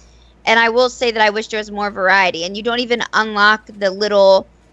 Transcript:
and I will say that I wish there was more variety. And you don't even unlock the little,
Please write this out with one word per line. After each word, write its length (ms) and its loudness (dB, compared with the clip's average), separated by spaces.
and 140 2
I 100 2
will 200 2
say 220 -4
that 100 -2
I 100 2
wish 160 -6
there 120 -8
was 120 -10
more 180 -6
variety. 560 0
And 100 -8
you 80 -10
don't 160 -4
even 220 -4
unlock 520 0
the 260 -4
little, 560 2